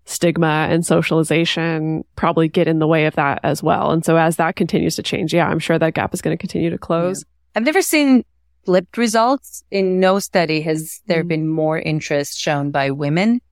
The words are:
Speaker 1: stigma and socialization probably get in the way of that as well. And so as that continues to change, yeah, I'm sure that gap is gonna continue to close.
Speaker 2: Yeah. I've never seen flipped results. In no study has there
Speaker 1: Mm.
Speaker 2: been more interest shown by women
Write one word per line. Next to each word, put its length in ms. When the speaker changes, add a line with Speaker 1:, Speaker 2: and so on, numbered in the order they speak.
Speaker 1:
stigma 680
and 160
socialization 1160
probably 320
get 220
in 100
the 80
way 200
of 100
that 260
as 180
well. 300
And 140
so 120
as 200
that 180
continues 400
to 80
change, 320
yeah, 140
I'm 100
sure 180
that 180
gap 200
is 80
gonna 140
continue 340
to 80
close. 480
Speaker 2:
Yeah. 320
I've 60
never 180
seen 420
flipped 320
results. 760
In 260
no 220
study 400
has 480
there 160
Speaker 1:
Mm. 40
Speaker 2:
been 200
more 320
interest 580
shown 320
by 220
women 480